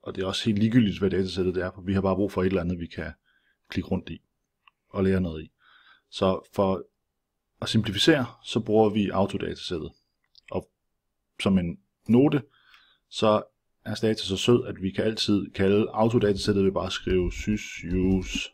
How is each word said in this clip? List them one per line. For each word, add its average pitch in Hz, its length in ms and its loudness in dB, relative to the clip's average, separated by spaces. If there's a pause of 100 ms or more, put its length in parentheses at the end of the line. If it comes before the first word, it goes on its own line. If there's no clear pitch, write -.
Og - 140 -10
det 95 60 -4
er 92 40 -2
også - 180 -4
helt 107 140 0
ligegyldigt, 110 400 2
hvad 95 120 2
datasættet 92 440 -2
det 90 80 -2
er, 92 80 -4
for 95 100 -18
vi 92 140 -2
har 98 60 4
bare 95 160 2
brug 95 160 0
for 92 100 0
et 92 40 2
eller 92 140 2
andet, 87 180 -4
vi 85 80 -8
kan - 260 -10 (560)
klikke - 200 -6
rundt 92 220 -4
i 82 120 -14 (680)
og 101 160 -2
lære 95 160 2
noget 80 220 -4
i. - 80 -16 (600)
Så 95 440 0
for 95 320 0 (720)
at - 80 -8
simplificere, 117 580 2 (180)
så - 160 -2
bruger 110 300 4
vi 101 180 0
autodatasættet. 85 840 -4 (580)
Og - 200 -8 (720)
som 95 160 2
en 87 200 -4 (300)
note, 135 340 4 (680)
så 107 340 2 (420)
er 110 100 -8
Stata 110 280 0
så 95 140 -2
sød, 120 300 4
at 92 160 -10
vi 95 80 -2
kan 101 140 -2
altid 104 460 0
kalde 101 420 2
autodatasættet 104 720 2
ved 95 80 2
bare 90 140 -2
at 90 60 -6
skrive 92 400 -2
sys - 520 -6 (100)
use 92 600 0